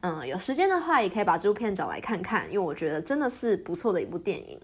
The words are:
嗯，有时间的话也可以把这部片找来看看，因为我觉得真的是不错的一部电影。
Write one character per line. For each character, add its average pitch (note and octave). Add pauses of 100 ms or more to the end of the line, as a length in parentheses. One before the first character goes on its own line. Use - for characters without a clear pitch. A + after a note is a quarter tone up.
嗯， D#3+
有 C#3
时 C4+
间 F4+
的 F#4
话 D#4
也 G3
可 G#3
以 G#3
把 E3+
这 G3
部 G#3
片 G#3+
找 D#3
来 D#2
看 G3
看， F#3
因 -
为 G3
我 E3
觉 D#3
得 D3+
真 C4+
的 C#4+
是 A#3+
不 F3
错 G3
的 F3
一 -
部 E3+
电 F3
影。 -